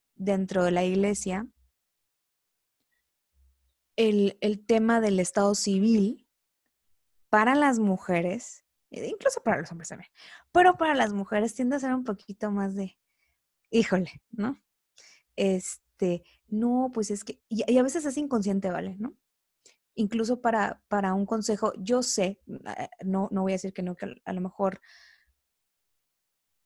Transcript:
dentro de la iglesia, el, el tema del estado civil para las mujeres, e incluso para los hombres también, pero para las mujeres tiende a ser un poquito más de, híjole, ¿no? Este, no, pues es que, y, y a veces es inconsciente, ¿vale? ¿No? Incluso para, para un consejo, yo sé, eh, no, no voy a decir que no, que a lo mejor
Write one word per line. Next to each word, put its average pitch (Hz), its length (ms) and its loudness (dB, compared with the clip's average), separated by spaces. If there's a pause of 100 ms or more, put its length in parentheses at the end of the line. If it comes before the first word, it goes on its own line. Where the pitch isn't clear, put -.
(160)
dentro 190 500 0
de 175 60 2
la 180 120 2
iglesia, 196 640 -2 (2500)
el, 208 460 4
el 208 240 -2
tema 226 360 4
del 202 180 2
estado 202 360 2
civil 208 720 2 (1000)
para 220 260 4
las 277 240 4
mujeres, 185 840 -2 (260)
e - 160 -10
incluso 480 360 -2
para 202 160 0
los 160 120 -10
hombres 165 180 -14
también, - 200 -18 (420)
pero 359 260 8
para 311 180 2
las 226 180 0
mujeres 208 400 -2
tiende 254 220 -2
a 285 40 -2
ser 254 140 -2
un 254 100 -4
poquito 208 480 -6
más 196 240 -2
de, 196 220 -8 (760)
híjole, 190 500 0 (100)
¿no? 233 260 -6 (800)
Este, 185 880 -2 (240)
no, 240 460 0
pues 220 180 -4
es 202 120 -8
que, - 260 -14
y, 220 220 -4
y 247 60 6
a 247 60 6
veces 294 220 -2
es 277 120 -4
inconsciente, 202 520 -2
¿vale? 180 300 -6
¿No? 254 160 -10 (800)
Incluso 226 460 -2
para, 220 460 0
para 196 260 0
un 196 120 0
consejo, 214 520 -2
yo 240 260 0
sé, 202 440 -2
eh, - 420 -12 (140)
no, 190 280 -2
no 190 120 -2
voy 190 100 -2
a - 20 -2
decir 185 180 -8
que 185 100 -8
no, 180 120 -6
que - 300 -14
a - 80 -6
lo 185 80 -6
mejor 190 400 -4 (1800)